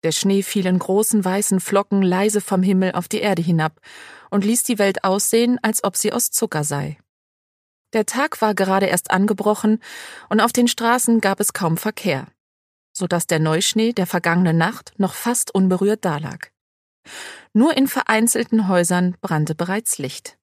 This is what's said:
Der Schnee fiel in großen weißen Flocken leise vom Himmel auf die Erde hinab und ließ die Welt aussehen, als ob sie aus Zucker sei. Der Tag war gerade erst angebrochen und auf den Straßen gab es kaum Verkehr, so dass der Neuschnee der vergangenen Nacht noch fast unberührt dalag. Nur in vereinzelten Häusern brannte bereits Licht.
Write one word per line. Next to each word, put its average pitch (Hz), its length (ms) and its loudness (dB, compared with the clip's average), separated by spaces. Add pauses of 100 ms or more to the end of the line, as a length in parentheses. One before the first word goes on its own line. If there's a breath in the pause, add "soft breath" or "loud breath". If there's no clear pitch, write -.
Der 160 80 0
Schnee 196 320 0
fiel 190 240 -2
in 185 140 2
großen 202 440 0
weißen 190 360 0
Flocken 196 420 0
leise 196 380 2
vom 185 240 0
Himmel 185 300 2
auf 180 120 -4
die - 140 -4
Erde 190 220 0
hinab 160 380 0 (500 loud breath)
und 196 140 0
ließ 226 200 0
die 214 160 -2
Welt 196 240 0
aussehen, 226 580 2
als 214 220 0
ob 196 120 -2
sie - 160 -2
aus - 200 -4
Zucker 160 320 -2
sei. 147 340 -6 (920)
Der 220 140 0
Tag - 360 -2
war 214 140 2
gerade 190 300 2
erst - 260 -2
angebrochen 208 680 2 (520 loud breath)
und 214 100 2
auf 233 120 2
den 240 140 4
Straßen 233 540 2
gab 196 180 0
es - 140 -2
kaum 165 240 0
Verkehr, 160 500 -4 (680)
so - 140 -6
dass 170 220 -2
der 165 100 2
Neuschnee 170 540 0
der 185 160 -2
vergangenen 170 500 2
Nacht 180 380 -2
noch 190 180 -2
fast - 400 -4
unberührt 190 500 2
dalag. 156 460 -6 (1000 loud breath)
Nur 269 240 4
in 269 100 4
vereinzelten 220 840 0
Häusern 180 520 2
brannte 156 340 0
bereits 185 440 -4
Licht. - 440 -10